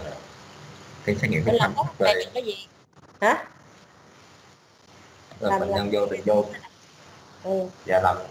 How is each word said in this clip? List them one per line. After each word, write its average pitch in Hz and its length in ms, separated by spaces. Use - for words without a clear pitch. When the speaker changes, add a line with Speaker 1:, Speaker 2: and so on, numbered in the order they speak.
Speaker 1:
là 76 80
cái 208 160
xét - 100
nghiệm - 140
Speaker 2:
Nó 220 60
Speaker 1:
huyết 233 100
Speaker 2:
làm 202 140
Speaker 1:
thanh 269 120
Speaker 2:
có - 120
Speaker 1:
H 202 40
B. - 300
Speaker 2:
cái 254 100
gì? 202 240
Hả? 226 240
Speaker 1:
Là 107 100
Speaker 2:
Làm, 98 100
Speaker 1:
bệnh 98 100
Speaker 2:
làm 98 80
Speaker 1:
nhân 101 140
vô 104 140
bị 98 200
vô. 104 200
Speaker 2:
Ừ. 185 240
Speaker 1:
Dạ, 92 180
làm, 92 140